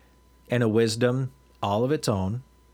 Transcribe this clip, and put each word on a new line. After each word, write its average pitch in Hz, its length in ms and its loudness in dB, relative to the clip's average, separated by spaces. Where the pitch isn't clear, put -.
and 123 140 0
a 117 60 2
wisdom 117 640 2
all 104 220 0
of 135 80 -2
its 151 160 -2
own 104 340 -2